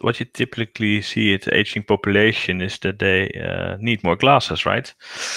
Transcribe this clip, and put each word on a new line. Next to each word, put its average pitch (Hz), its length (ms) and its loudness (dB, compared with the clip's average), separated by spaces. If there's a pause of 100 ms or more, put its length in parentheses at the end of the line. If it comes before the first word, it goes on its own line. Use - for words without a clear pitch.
what - 180 -2
you 117 60 -6
typically 107 760 -2
see 107 320 2
at 95 80 -4
the - 120 -2
aging 107 280 -2
population 101 800 2
is 95 160 -6
that 95 220 -4
they, 95 320 2
uh, 90 460 -6
need 113 240 -2
more 87 140 2
glasses, 131 480 4
right? - 260 0 (460)